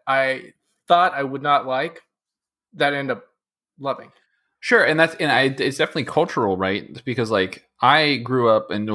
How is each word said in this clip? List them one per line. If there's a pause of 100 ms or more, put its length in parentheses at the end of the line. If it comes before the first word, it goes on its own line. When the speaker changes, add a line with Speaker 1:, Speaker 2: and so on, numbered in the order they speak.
Speaker 1:
I (340)
thought
I
would
not
like (720)
that
I
end
up (560)
loving. (500)
Speaker 2:
Sure,
and
that's,
and
I, (200)
it's
definitely
cultural,
right?
Because,
like, (160)
I
grew
up
and